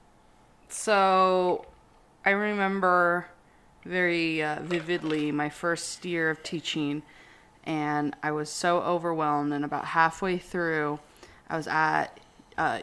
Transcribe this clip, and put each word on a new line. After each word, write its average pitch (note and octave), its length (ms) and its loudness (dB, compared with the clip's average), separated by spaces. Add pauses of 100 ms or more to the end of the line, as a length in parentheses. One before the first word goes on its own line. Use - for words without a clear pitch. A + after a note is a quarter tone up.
(680)
so F#3 960 4 (640)
I G3 60 6
remember F#3+ 960 2 (580)
very, E3+ 560 0
uh, D3+ 220 -2
vividly D#3 680 -2
my D3 160 0
first - 560 -4
year E3+ 240 0
of D#3 140 -2
teaching, D3+ 600 -4 (640)
and D3 580 -2
I D3+ 100 -2
was D3+ 180 -4
so F3 300 0
overwhelmed, D#3 720 0
and C#3+ 100 -2
about C#3+ 220 -4
halfway E3+ 500 2
through, D#3+ 640 -2 (520)
I E3 60 -2
was D#3 100 -6
at, D#3 540 0 (380)
uh, C#3 240 0